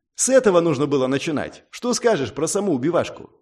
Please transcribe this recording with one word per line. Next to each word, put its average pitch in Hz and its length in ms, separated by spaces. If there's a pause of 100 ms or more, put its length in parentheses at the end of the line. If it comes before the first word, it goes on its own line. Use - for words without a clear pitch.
(160)
С - 140
этого 208 320
нужно 151 240
было 135 220
начинать. 135 640
Что 240 240
скажешь 175 400
про 151 140
саму 196 260
убивашку? 143 580 (100)